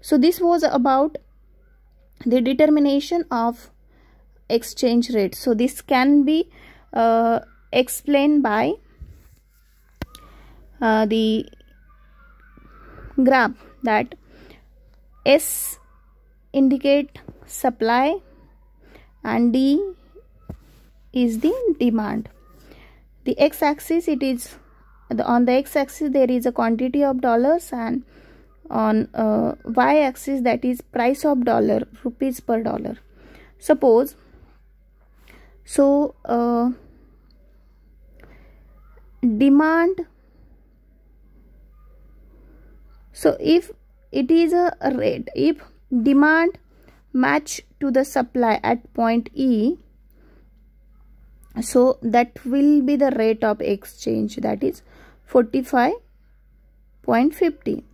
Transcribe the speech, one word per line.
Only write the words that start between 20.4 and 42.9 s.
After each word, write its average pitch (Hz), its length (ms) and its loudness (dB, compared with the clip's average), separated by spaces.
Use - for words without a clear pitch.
is 233 280 -2
the 311 120 0
demand. 220 520 -2
The - 140 -4
x-axis, 302 680 0
it 277 140 -2
is 262 340 -6
the, 220 160 -4
on 240 180 2
the 247 80 2
x-axis 277 580 -2
there 262 200 2
is 247 160 -2
a 247 60 -2
quantity 247 520 -2
of 269 160 -2
dollars, 262 500 0
and 247 320 -6
on, 220 420 0
uh, 220 440 -2
y-axis 262 760 0
that 240 240 -2
is 247 160 -2
price 254 460 -2
of 269 180 0
dollar, 226 420 0
rupees 254 380 -6
per 226 220 -2
dollar. 220 340 -6
Suppose, 269 580 2
so, 285 480 2
uh, 240 460 0
demand, 311 800 2